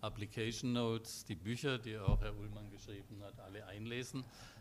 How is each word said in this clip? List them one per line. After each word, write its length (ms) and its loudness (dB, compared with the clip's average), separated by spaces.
Application 720 2
Notes, 520 4
die 100 0
Bücher, 420 2
die 200 -2
auch 240 6
Herr 140 2
Ullmann 360 -6
geschrieben 520 -10
hat, 160 -10
alle 280 -8
einlesen, 580 -4